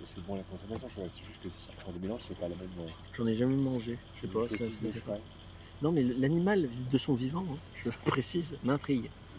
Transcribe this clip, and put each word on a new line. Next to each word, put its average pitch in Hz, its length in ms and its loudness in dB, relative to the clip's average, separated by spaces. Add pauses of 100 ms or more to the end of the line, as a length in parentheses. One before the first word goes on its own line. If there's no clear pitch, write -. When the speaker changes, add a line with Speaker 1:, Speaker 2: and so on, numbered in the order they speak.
Speaker 1:
c'est 90 180 -10
bon 98 120 -4
à - 20 -2
la 95 60 -4
consommation, 95 440 -8
je 104 140 -10
vois. 87 80 -4
C'est - 160 -12
juste - 160 -14
que 95 80 -6
s'ils - 240 -12 (100)
font 95 80 -8
des 87 80 -6
mélanges, 104 280 -2
c'est 92 100 -8
pas 87 100 -2
la 87 80 -2
même, 90 140 -8 (100)
euh, 82 80 -6 (260)
Speaker 2:
J'en 120 120 0
ai 113 80 6
jamais 127 220 6
mangé, 123 420 2 (180)
je - 60 -14
sais - 60 -4
Speaker 1:
une 92 60 -4
Speaker 2:
pas, 110 140 4
ça - 100 -2
Speaker 1:
saucisse 113 220 -2
Speaker 2:
se 107 60 -2
Speaker 1:
de 107 60 0
Speaker 2:
fait 107 80 -4
pas. - 60 -10 (100)
Speaker 1:
cheval. 104 60 -6 (600)
Speaker 2:
Non, 151 100 6
mais 156 120 6
l'animal 151 640 6 (220)
de 135 80 8
son 143 160 4
vivant, 135 360 0
hein, 135 60 -4 (260)
je 120 60 2
<laughs> - 160 -4
précise, 147 580 2
m'intrigue. 135 460 2 (300)